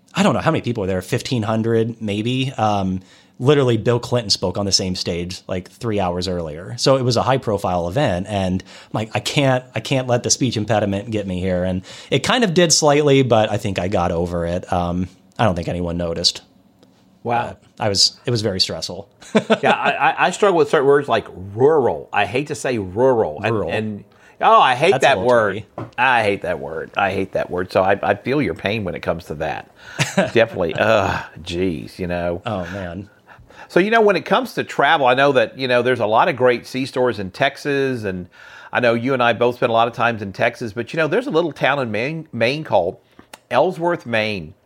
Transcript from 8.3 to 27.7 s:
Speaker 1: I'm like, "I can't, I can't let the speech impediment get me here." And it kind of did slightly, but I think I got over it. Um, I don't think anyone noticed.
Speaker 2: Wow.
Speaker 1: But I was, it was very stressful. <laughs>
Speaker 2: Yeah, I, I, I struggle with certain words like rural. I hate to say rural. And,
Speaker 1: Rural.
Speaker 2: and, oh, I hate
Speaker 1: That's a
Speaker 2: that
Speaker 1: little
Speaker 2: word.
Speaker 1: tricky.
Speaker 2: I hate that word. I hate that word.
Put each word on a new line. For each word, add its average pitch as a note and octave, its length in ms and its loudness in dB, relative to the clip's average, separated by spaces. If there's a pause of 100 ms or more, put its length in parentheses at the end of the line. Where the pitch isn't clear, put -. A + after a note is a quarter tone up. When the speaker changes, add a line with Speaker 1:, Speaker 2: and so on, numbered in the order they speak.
Speaker 1:
I'm - 280 -20
like, A2 240 -6
"I A2+ 40 -4
can't, C3 440 0 (120)
I - 40 -6
can't B2+ 280 -4
let A#2+ 160 0
the A#2 80 -2
speech A#2+ 260 0
impediment G#2 540 -2
get G2+ 160 -4
me F#2 120 -4
here." F2+ 240 -2
And F#2 200 -2 (260)
it - 140 0
kind A#3+ 200 2
of F3 120 0
did E3+ 180 4
slightly, C#3+ 480 4
but A2 300 4
I G#2 60 0
think G2 200 -6
I F2+ 100 -2
got F2+ 240 0
over E2+ 340 -2
it. F2 280 -6
Um, F2 340 -2 (300)
I A#2 80 0
don't F#2 100 2
think E2 140 -6
anyone F2 280 -4
noticed. E2+ 440 -4 (800)
Speaker 2:
Wow. A#2 380 -4
Speaker 1:
But - 40 -20 (160)
I A2 100 -2
was, - 360 0
it C3 60 -2
was A2+ 100 0
very F#2+ 180 -2
stressful. F2+ 480 -6 (260)
<laughs> - 20 4 (260)
Speaker 2:
Yeah, A3+ 100 2
I, C#3 200 0
I, D3 360 2
I F#3 40 -2
struggle F#3+ 260 2
with D3 120 4
certain C#3 180 4
words C#3+ 200 6
like A2+ 200 0 (260)
rural. A#2+ 580 2
I G2+ 140 2
hate C3 220 -2
to D3 80 -8
say C3 220 -4
rural. G2 680 2
And, A#2 120 0
Speaker 1:
Rural. F2 160 -2
Speaker 2:
and, A2 320 -6 (380)
oh, G#3 200 6
I C3+ 140 4
hate D#3+ 160 2
Speaker 1:
That's G#3 120 2
a D3+ 40 6
Speaker 2:
that C3+ 100 4
Speaker 1:
little G#2 100 -2
Speaker 2:
word. G#2 360 4 (120)
Speaker 1:
tricky. - 220 -12
Speaker 2:
I B2 260 4
hate G2+ 200 0
that E2+ 160 -2
word. D2 380 -10
I G2 140 2
hate G2 220 -4
that - 180 -2
word. F2+ 220 -4